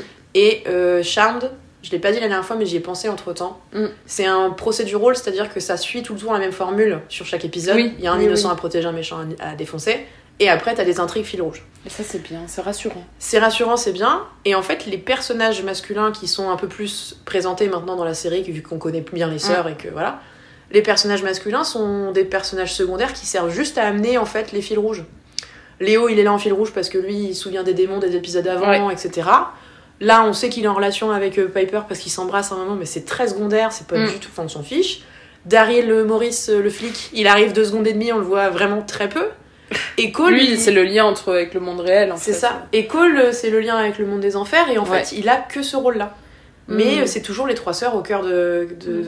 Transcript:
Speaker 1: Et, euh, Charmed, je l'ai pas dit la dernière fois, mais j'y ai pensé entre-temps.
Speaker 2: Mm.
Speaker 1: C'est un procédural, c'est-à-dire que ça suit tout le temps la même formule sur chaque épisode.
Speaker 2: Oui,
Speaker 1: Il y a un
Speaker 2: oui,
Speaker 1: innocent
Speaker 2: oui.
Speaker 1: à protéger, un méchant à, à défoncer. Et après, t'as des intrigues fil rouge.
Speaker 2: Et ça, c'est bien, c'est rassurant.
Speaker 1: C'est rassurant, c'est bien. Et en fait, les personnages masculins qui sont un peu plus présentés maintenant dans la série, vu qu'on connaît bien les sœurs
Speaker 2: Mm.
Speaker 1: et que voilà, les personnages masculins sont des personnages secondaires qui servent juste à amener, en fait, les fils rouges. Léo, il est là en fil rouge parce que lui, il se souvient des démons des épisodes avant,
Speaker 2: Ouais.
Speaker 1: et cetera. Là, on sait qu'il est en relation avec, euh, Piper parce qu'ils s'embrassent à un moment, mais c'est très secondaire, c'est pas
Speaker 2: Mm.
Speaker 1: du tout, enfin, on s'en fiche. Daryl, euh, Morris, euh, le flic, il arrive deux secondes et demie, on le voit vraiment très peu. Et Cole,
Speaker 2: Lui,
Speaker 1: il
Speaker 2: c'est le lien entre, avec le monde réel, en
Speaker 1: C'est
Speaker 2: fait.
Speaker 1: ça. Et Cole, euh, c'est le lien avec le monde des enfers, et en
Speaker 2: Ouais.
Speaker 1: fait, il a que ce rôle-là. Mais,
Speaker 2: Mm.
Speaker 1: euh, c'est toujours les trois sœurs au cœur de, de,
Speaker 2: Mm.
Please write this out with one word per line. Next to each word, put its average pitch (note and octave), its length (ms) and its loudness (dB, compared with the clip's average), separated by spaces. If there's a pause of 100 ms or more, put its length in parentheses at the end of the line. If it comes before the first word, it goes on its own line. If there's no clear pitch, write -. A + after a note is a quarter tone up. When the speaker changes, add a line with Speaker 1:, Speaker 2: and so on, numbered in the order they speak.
(340)
Speaker 1:
Et, G#3+ 340 6
euh, F3+ 340 2
Charmed, A#3 480 0 (320)
je - 100 -12
l'ai F3 60 -2
pas G3+ 140 2
dit A#3 80 0
la A3+ 80 -2
dernière F#3+ 160 -2
fois, A3+ 120 -6
mais A3 100 0
j'y F3 100 -2
ai E3 40 0
pensé F3+ 280 -6
entre-temps. F3+ 500 -8 (140)
Speaker 2:
Mm. G#3+ 140 -2 (180)
Speaker 1:
C'est - 220 -2
un F#3+ 240 4
procédural, G#3+ 640 2
c'est-à-dire G#3 340 -4
que F#3+ 100 -8
ça F3+ 180 -4
suit A#3+ 240 -6
tout A3+ 100 -10
le G3+ 80 -10
temps A3 140 -2
la G3+ 40 0
même F#3+ 140 -2
formule F#3+ 560 0
sur - 160 -12
chaque E3+ 220 -6
épisode. F3 300 0
Speaker 2:
Oui, A#3 220 2
Speaker 1:
Il F3+ 60 -8
y - 20 2
a F3 60 2
un F#3 60 2
Speaker 2:
oui, G#3 80 4
Speaker 1:
innocent F#3+ 220 2
Speaker 2:
oui. F3 40 0
Speaker 1:
à E3+ 40 -2
protéger, E3+ 300 -2
un E3+ 60 -4
méchant E3 240 -8 (240)
à, - 120 -8
à - 20 -10
défoncer. D#3+ 500 -4 (380)
Et G3+ 60 6
après, G#3 260 2
t'as G3+ 100 0
des F3+ 160 2
intrigues F3+ 260 -2
fil F#3 160 -6
rouge. D#3 200 -6 (220)
Speaker 2:
Et G3 60 -14
ça, - 120 -10
c'est G3 200 -8
bien, E3 240 -12
c'est F3+ 160 -10
rassurant. G3 420 -8 (140)
Speaker 1:
C'est - 200 0
rassurant, A3+ 380 2
c'est A3+ 160 -2
bien. A#3+ 300 0 (240)
Et G3 80 2
en F#3+ 80 2
fait, - 240 -6
les F#3+ 100 -6
personnages A3+ 640 0
masculins G3+ 500 -2
qui F#3 160 -8
sont F#3+ 220 -2
un F3+ 60 0
peu F#3+ 100 -6
plus - 500 -8 (100)
présentés F#3+ 420 0
maintenant F3+ 280 -4
dans F3 100 -2
la E3 80 -2
série, F3 280 -2
vu D#3+ 200 -8
qu'on E3 160 -8
connaît D#3+ 340 -4
bien E3+ 160 -2
les D#3 100 -4
sœurs F3 280 0
Speaker 2:
Mm. D#3+ 40 -4
Speaker 1:
et D#3 40 -8
que - 140 -14
voilà, E3 320 -4 (500)
les G#3 100 6
personnages G3+ 420 2
masculins G3 420 -2
sont G3+ 480 -4
des F#3+ 120 4
personnages F#3+ 480 -4
secondaires G3 400 -2
qui - 140 -12
servent F3 240 -2
juste C#4 260 -4
à B3 100 2
amener, G#3 300 0
en A3+ 80 2
fait, G#3+ 280 -6
les G3+ 100 -4
fils G#3+ 160 -2
rouges. G#3 260 -2 (760)
Léo, A3 300 4
il G#3+ 100 4
est G#3 40 6
là G#3 100 6
en G#3 60 2
fil G3+ 160 0
rouge G#3+ 180 0
parce F3+ 160 -2
que - 80 -4
lui, F#3+ 200 -2
il G3+ 180 -4
se - 80 -8
souvient F#3+ 200 -6
des F3+ 120 2
démons F#3+ 240 0
des F#3 180 0
épisodes E3+ 320 -2
avant, G3 400 2
Speaker 2:
Ouais. F#3 60 -2
Speaker 1:
et - 20 -8
cetera. F3+ 560 2 (480)
Là, A3+ 240 8
on G#3 80 2
sait A#3+ 160 -2
qu'il A#3 160 -4
est G#3 40 4
en G3+ 60 2
relation G3+ 360 0
avec, G3 280 0
euh, F#3+ 100 2
Piper F#3+ 380 0
parce F#3+ 140 -8
qu'ils - 120 -8
s'embrassent G3 400 -2
à - 20 -6
un F#3 40 -6
moment, F#3+ 180 -4
mais F3+ 100 -6
c'est D#3+ 180 -8
très B3 240 -2
secondaire, G#3+ 440 0
c'est F#3+ 140 -14
pas F3 120 -2
Speaker 2:
Mm. A3 80 2
Speaker 1:
du F#3+ 140 -2
tout, - 120 -16
enfin, E3+ 120 -8
on D#3+ 40 -8
s'en D3+ 140 -10
fiche. D#4 400 -2 (420)
Daryl, A3+ 460 4
euh, A3 160 4
Morris, A3+ 420 0
euh, G#3 140 4
le G3+ 80 2
flic, A3 420 -10
il G#3+ 140 2
arrive G#3 260 6
deux G#3+ 140 4
secondes G#3+ 200 0
et A3 60 2
demie, A3 180 0
on A3+ 80 2
le G3 60 0
voit G3 240 2
vraiment G3+ 320 0
très G#3 300 -4
peu. E4+ 160 -2 (720)
Et A3+ 140 0
Cole, E4 220 6
Speaker 2:
Lui, B3+ 180 6
Speaker 1:
il A3 60 2
Speaker 2:
c'est A3+ 140 4
le F#3+ 100 8
lien G#3 220 4
entre, G3 280 2
avec F3 220 0
le F#3 60 0
monde F3+ 200 -6
réel, F#3 320 4
en E3+ 40 -6
Speaker 1:
C'est G#3 160 -2
Speaker 2:
fait. G3+ 80 0
Speaker 1:
ça. A#3+ 320 -2
Et A3 140 2
Cole, D#4+ 320 4
euh, B3 140 6
c'est A#3 180 -2
le A3 100 4
lien A3+ 160 0
avec G#3+ 220 0
le G#3 80 -2
monde G3+ 140 -2
des G3 160 0
enfers, D#4 340 2
et A3+ 80 2
en G3+ 60 0
Speaker 2:
Ouais. F#3 200 0
Speaker 1:
fait, - 120 -8
il G#3 120 -2
a B3+ 80 6
que C4+ 260 -6
ce C#4 140 -4
rôle-là. A3+ 380 0 (540)
Mais, A3+ 280 2
Speaker 2:
Mm. - 40 2
Speaker 1:
euh, B3+ 60 2
c'est G#3+ 160 -4
toujours G#3+ 240 -4
les B3 80 0
trois F#3 180 -6
sœurs A#3+ 240 -2
au F#3 60 -2
cœur G3 200 -2
de, F3 460 0 (120)
de, F3 120 -6
Speaker 2:
Mm. E3+ 160 -2